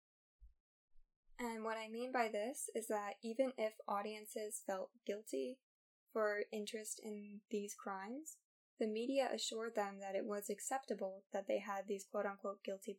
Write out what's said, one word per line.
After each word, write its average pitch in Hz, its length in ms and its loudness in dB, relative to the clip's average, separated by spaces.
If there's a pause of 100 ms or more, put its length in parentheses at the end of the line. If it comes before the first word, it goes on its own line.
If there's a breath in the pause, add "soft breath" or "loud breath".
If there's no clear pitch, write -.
(1400)
And 226 240 -2
what 220 140 0
I 220 160 -4
mean 240 180 -2
by 240 220 6
this 226 420 0
is 220 140 -2
that 208 340 0
even 254 360 4
if 220 160 2 (120)
audiences 214 800 -2
felt 190 220 -2 (180)
guilty 254 520 -2 (520)
for 208 400 4
interest 214 540 -4
in 208 360 -6 (100)
these 202 240 0
crimes, 208 640 -6 (420)
the 226 60 4
media 240 440 4
assured 226 460 0
them 196 240 2
that 196 160 -2
it 190 80 2
was 208 240 -2
acceptable 202 760 -2 (100)
that 196 140 0
they 214 100 6
had 196 280 -2
these 196 240 -2
quote-unquote 202 540 -2
guilty 196 340 -6